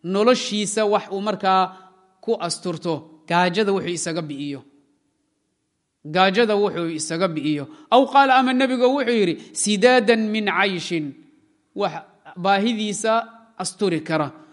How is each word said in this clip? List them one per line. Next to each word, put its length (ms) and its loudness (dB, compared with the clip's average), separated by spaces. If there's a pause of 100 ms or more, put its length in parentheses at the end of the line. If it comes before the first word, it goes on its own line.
noloshiisa 840 0
wax 260 0
uu 100 -6
markaa 420 0 (580)
ku 180 -2
asturto, 880 -8
gaajada 480 2
wuxuu 160 -4
isaga 300 -6
bi'iyo. 420 -10 (1400)
Gaajada 480 2
wuxuu 400 -2
isaga 320 -4
bi'iyo. 400 -4 (240)
Aw 160 6
qaala, 320 4
ama 140 2
nebigu 340 2
wuxuu 240 0
yidhi, 240 2 (160)
"Sidaadan 800 2
min 160 -2
cayshin," 640 -2 (640)
wax 160 -2 (480)
baahidiisa 760 0 (460)
asturi 400 -2
kara. 320 -2 (220)